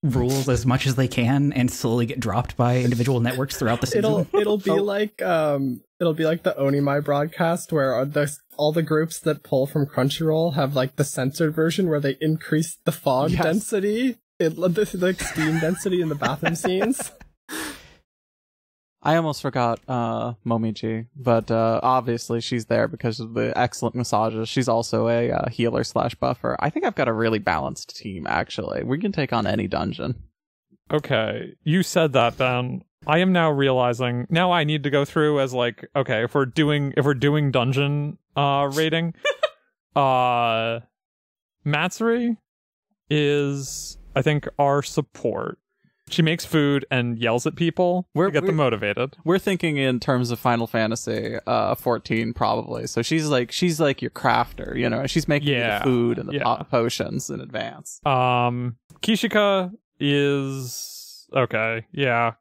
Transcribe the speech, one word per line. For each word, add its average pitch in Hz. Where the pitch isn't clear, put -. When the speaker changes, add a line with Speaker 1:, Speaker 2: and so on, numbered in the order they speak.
Speaker 1:
rules 127
as 120
much 131
as 135
they 127
can 135
and 123
slowly 120
get 113
dropped 117
by 123
individual 123
networks 127
throughout 120
the -
season. 208
Speaker 2:
It'll, 208
it'll 208
be -
Speaker 1:
Oh. -
Speaker 2:
like, 202
um, 147
it'll 165
be 160
like 160
the -
Onimai 143
broadcast 160
where 135
the, 147
all 147
the 165
groups 156
that 151
pull 135
from 143
Crunchyroll 156
have, 143
like, 131
the -
censored 147
version 165
where 151
they 139
increase 156
the 165
fog 143
Speaker 3:
Yes. 180
Speaker 2:
density, 208
it, 165
the, 170
the 185
steam 160
density 180
in 160
the 147
bathroom 143
Speaker 3:
<laughs> -
Speaker 2:
scenes. 202
Speaker 3:
I 156
almost 160
forgot, 123
uh, 117
Momiji, 113
but, 120
uh, 113
obviously 120
she's 117
there 113
because 117
of 113
the 117
excellent 120
massages. 113
She's -
also 113
a, 120
uh, -
healer 117
slash -
buffer. 127
I 156
think 320
I've 233
got 131
a -
really 113
balanced 78
team, 95
actually. -
We 131
can 202
take 139
on 110
any 98
dungeon. -
Speaker 4:
Okay, 113
you 175
said 160
that, 117
Ben. 127
I 156
am 185
now 165
realizing, 123
now 180
I 170
need 151
to 151
go 143
through 151
as, 131
like, 123
okay, 120
if 123
we're 139
doing, 143
if 131
we're 143
doing 143
dungeon, 139
uh, 139
rating, 160
Speaker 3:
<laughs> -
Speaker 4:
uh, 120
Matsuri 220
is, 143
I 135
think, 147
our 143
support. -
She -
makes 160
food 143
and 120
yells 117
at 175
people 180
Speaker 3:
We're, 175
Speaker 4:
to 196
get 147
them 175
Speaker 3:
we're, 147
Speaker 4:
motivated. 113
Speaker 3:
we're 180
thinking 170
in 131
terms 123
of 117
Final 117
Fantasy, 113
uh, 113
fourteen, 113
probably. 113
So -
she's 156
like, 123
she's 165
like 143
your 123
crafter, -
you 123
know? 123
She's 151
making 147
you 139
Speaker 4:
Yeah, 113
Speaker 3:
the -
food 120
and -
the 139
Speaker 4:
yeah. 139
Speaker 3:
po-, 117
potions 117
in 143
advance. -
Speaker 4:
Um, 123
Kishika 202
is, 139
okay, 113
yeah. 120